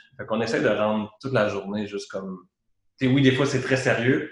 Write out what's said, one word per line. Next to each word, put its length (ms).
Fait 80
qu'on 160
essaie 200
de 80
rendre 500
toute 140
la 160
journée 380
juste 240
comme, 340
tu 80
sais, 60
oui, 80
des 100
fois, 140
c'est 160
très 160
sérieux, 540